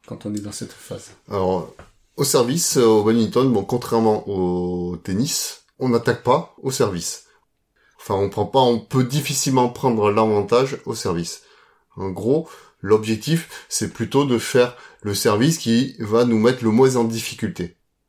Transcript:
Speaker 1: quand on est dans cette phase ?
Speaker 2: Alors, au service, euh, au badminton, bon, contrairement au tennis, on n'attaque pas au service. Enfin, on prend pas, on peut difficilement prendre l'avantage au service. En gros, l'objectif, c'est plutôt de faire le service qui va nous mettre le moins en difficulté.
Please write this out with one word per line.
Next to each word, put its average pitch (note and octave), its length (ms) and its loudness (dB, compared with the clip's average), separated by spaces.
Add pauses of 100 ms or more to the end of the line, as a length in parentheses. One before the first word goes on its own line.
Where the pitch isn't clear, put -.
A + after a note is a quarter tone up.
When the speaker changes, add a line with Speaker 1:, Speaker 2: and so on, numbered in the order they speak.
Speaker 1:
quand - 200 -14
on G#2 80 -6
est G#2 80 -8
dans G#2 100 -12
cette - 220 -14
phase ? - 380 -16 (180)
Speaker 2:
Alors, F#2 440 -2 (440)
au C#3+ 60 0
service, C3+ 520 0
euh, B2+ 80 6
au A2 180 6
badminton, A2+ 480 2
bon, G2+ 140 0
contrairement A2+ 640 0
au F2+ 720 -4
tennis, - 640 -4 (140)
on C3 100 -2
n'attaque A#2 360 0
pas C#3+ 380 0
au C3+ 80 -4
service. G2+ 540 -4 (760)
Enfin, - 180 -4
on G2 120 0
prend G2+ 160 -4
pas, C3+ 160 2
on A#2+ 200 4
peut C3 240 0
difficilement C3 680 0
prendre A2 400 0
l'avantage A2 760 2
au A#2 100 -8
service. F2 460 -6 (560)
En F#2+ 140 -8
gros, A#2 400 -2 (320)
l'objectif, A2 880 0
c'est - 240 -6
plutôt C#3 320 0
de B2 100 2
faire B2 400 0 (280)
le G2+ 100 -4
service A#2 440 2
qui A#2 400 0
va A2+ 260 0
nous A#2 140 2
mettre B2 240 2
le A2+ 80 2
moins B2+ 240 6
en A#2+ 80 2
difficulté. A2 760 -6 (320)